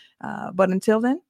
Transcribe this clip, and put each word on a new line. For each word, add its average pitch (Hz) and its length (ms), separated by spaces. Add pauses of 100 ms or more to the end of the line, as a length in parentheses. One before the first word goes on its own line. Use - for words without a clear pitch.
(220)
Uh, - 320
but 185 160
until 214 320
then 262 280